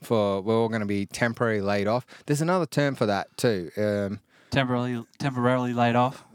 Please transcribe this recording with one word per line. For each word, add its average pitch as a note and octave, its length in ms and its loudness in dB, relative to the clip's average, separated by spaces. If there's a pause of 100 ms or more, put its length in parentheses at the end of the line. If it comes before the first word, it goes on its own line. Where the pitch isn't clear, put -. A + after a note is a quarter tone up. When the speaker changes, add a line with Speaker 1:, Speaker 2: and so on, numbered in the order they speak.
Speaker 1:
for, G2+ 400 0
we're A2 140 0
all A2+ 140 2
gonna A2 160 -4
be G2+ 200 -2
temporarily A2+ 560 0
laid G2+ 260 0
off. A#2+ 180 -2 (200)
There's D3 160 0
another F3 240 0
term C#3+ 300 -2
for B2 100 0
that G2 220 -2 (100)
too. F#2+ 400 0
Um, G#2 420 -2 (320)
Speaker 2:
Temporarily, B2 520 -2 (160)
temporarily B2+ 540 0
laid A#2+ 220 4
off? B2 280 0 (120)